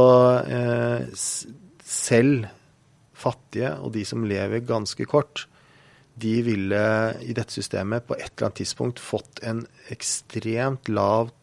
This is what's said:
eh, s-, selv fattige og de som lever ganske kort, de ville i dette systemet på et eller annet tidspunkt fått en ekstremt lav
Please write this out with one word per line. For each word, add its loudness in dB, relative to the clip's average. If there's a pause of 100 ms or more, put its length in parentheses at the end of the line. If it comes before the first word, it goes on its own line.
(460)
eh, -2
s-, -8 (360)
selv 4 (680)
fattige -4 (100)
og -6
de -4
som -4
lever -2
ganske -4
kort, 0 (720)
de 0
ville 2 (420)
i -6
dette -4
systemet -4
på -6
et -8
eller -4
annet -12
tidspunkt -4
fått -8
en -6 (240)
ekstremt -4
lav 4 (100)